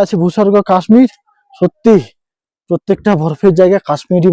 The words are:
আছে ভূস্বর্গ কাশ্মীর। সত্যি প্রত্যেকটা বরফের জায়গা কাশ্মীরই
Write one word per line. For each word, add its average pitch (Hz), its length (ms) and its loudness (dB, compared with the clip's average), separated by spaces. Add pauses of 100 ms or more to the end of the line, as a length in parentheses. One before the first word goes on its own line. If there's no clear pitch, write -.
আছে 196 180 -4
ভূস্বর্গ 196 340 -2 (160)
কাশ্মীর। 220 380 2 (500)
সত্যি 208 360 0 (720)
প্রত্যেকটা 190 420 -4 (100)
বরফের 165 380 -2
জায়গা 185 280 2
কাশ্মীরই 175 460 -2